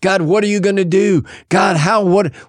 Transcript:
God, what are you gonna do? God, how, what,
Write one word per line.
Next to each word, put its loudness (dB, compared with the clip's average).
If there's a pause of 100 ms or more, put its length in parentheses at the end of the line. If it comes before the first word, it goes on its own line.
God, 0
what 0
are -2
you -2
gonna 0
do? 0 (260)
God, 0
how, 0
what, 0 (160)